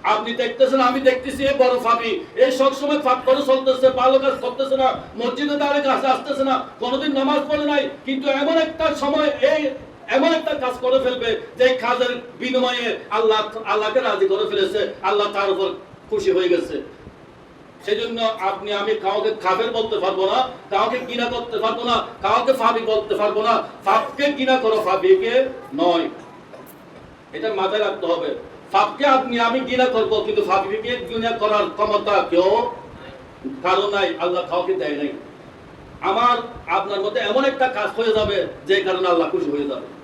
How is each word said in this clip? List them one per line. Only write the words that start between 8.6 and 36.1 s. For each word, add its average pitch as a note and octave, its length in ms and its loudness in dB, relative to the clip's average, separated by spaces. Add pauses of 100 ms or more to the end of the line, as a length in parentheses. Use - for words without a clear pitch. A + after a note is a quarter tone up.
সময় D4+ 360 0 (100)
এই D4 300 2 (380)
এমন D4+ 260 4
একটা D#4 200 -2
কাজ B3+ 260 -4
করে B3+ 200 4
ফেলবে A#3+ 400 -2 (180)
যে B3+ 160 6
কাজের B3 480 -2 (160)
বিনিময়ে B3 600 0 (120)
আল্লাহ, G#3+ 560 2
আল্লাহকে G#3+ 340 0
রাজি F#3+ 280 2
করে G3 160 2
ফেলেছে, F#3+ 580 -2
আল্লাহ G#3 300 2
তার G3 180 0
উপর F#3 180 0 (420)
খুশি G3 200 0
হয়ে F3+ 180 2
গেছে। D#3 340 0 (1000)
সেই A3 120 -2
জন্য A#3 240 -6 (200)
আপনি G3 320 -4
আমি G#3 220 0
কাউকে G#3 480 0
কাফের F#3 300 0
বলতে A3 260 -2
পারবো F#3 280 0
না, B3+ 220 2 (220)
কাউকে A3+ 360 0
ঘৃণা A#3+ 200 -4
করতে A#3+ 320 -6
পারবো A3+ 260 -2
না, A#3 220 0 (160)
কাউকে A#3+ 300 2
পাপী A3 280 2
বলতে G#3 340 -2
পারবো G#3 280 0
না। A#3 200 2 (220)
পাপকে B3 520 2
ঘৃণা C4 200 2
করো, A3 280 2
পাপীকে F#3+ 640 4 (260)
নয়, - 340 2 (1200)
এটা A3 220 -4
মাথায় F#3+ 260 0
রাখতে F#3+ 260 -2
হবে। E3 280 -2 (380)
পাপকে G#3+ 340 2
আপনি B3 340 2
আমি A#3+ 200 2
ঘৃণা B3+ 240 0
করবো, G#3+ 360 2
কিন্তু G#3 260 0
পাপীকে G#3 500 -2 (120)
ঘৃণা A3+ 220 -2
করার G#3 320 0 (140)
ক্ষমতা G3+ 540 0
কেউ G3 420 2 (920)
কারো G3 280 2
নাই, F#3 300 0
আল্লাহ F3+ 300 0
কাউকে F3+ 240 0
দেয় D3+ 220 -4
নাই। C#3+ 120 -4 (920)
আমার A3+ 360 2 (300)